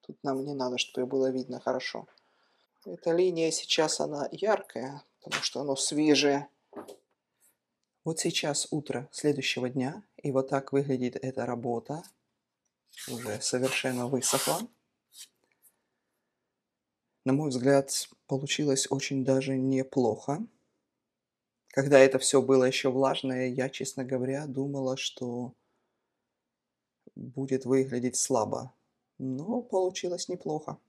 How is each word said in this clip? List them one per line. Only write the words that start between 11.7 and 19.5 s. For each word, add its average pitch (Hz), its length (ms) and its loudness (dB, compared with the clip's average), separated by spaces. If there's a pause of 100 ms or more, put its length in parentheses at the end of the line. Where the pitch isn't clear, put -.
Уже 120 340 -6
совершенно 127 680 0
высохла. 131 520 0 (2750)
На 131 80 4
мой 147 160 0
взгляд, 135 600 2 (180)
получилось 139 600 0
очень 135 340 -2
даже 131 320 2